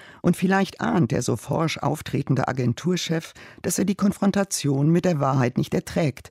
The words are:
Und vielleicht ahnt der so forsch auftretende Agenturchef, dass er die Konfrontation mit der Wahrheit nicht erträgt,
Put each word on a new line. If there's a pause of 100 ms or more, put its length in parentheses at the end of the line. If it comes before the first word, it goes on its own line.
(220)
Und
vielleicht
ahnt
der
so
forsch
auftretende
Agenturchef, (300)
dass
er
die
Konfrontation
mit
der
Wahrheit
nicht
erträgt,